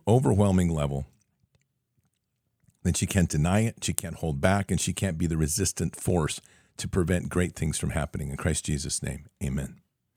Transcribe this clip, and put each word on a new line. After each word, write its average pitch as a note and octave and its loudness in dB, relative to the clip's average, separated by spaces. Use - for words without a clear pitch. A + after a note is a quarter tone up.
overwhelming G2 4
level C#2 -2
that F2 2
she G2 0
can't F2+ 2
deny F2 2
it, A2+ -4
she F2 -2
can't E2 -6
hold D2+ -4
back, F#2+ 2
and F#2 0
she F2+ -2
can't F#2 -2
be F2 0
the D#2+ 0
resistant D#2+ -2
force - 0
to - -8
prevent F2+ 0
great F2 0
things D#2 -2
from D2+ -2
happening. C#2 -4
In C#2 -6
Christ - -2
Jesus' D2 -4
name, C#2+ -8
amen. C2+ -4